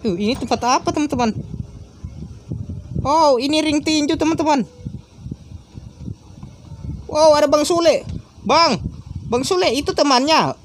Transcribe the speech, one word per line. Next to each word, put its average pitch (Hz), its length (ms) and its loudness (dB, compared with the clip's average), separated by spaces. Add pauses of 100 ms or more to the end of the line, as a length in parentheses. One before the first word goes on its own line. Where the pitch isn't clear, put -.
Tuh, 202 80 0
ini 208 240 -2
tempat 247 420 0
apa, 339 140 -4
teman-teman? 262 400 -2 (1700)
Oh, 285 400 4
ini 294 240 2
ring 302 160 0
tinju, 311 320 0
teman-teman. 311 480 0 (2500)
Wow, 302 240 6
ada 294 160 4
Bang 294 160 4
Sule. 339 400 2 (400)
Bang, 277 320 4 (500)
Bang 240 140 -2
Sule, 359 320 0
itu 285 180 -2
temannya. 269 640 2 (120)